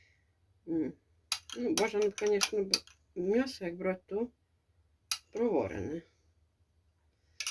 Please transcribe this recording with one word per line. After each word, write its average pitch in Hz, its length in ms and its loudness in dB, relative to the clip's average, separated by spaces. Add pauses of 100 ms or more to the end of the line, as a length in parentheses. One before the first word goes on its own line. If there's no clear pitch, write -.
(680)
М. 160 260 0 (640)
Ну, 233 160 0
бажано, 208 440 2
звісно, 208 460 2
б-, 196 80 -2 (440)
м'ясо, 208 500 0
як 170 100 -4
брати, 190 300 -2
то 220 220 -2 (1040)
проварене. 156 680 0 (1500)